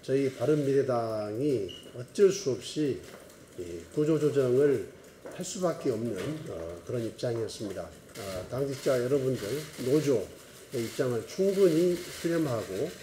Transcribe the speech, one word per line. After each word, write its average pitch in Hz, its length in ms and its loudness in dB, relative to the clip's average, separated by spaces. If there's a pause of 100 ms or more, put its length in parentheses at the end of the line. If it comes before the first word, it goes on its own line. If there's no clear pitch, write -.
저희 135 320 2
바른미래당이 123 1300 2 (280)
어쩔 180 340 4
수 - 220 -2
없이 139 480 -2 (580)
이 87 200 -8 (160)
구조조정을 139 920 4 (480)
할 180 100 -8
수밖에 175 460 -2
없는, 113 260 -2 (320)
어, 87 380 -10
그런 117 180 -4
입장이었습니다. 110 800 -4
아, 92 680 -10
당직자 131 520 0
여러분들, 127 460 0 (380)
노조의 135 400 4 (480)
입장을 120 520 -2
충분히 180 680 4
수렴하고 135 920 -2 (120)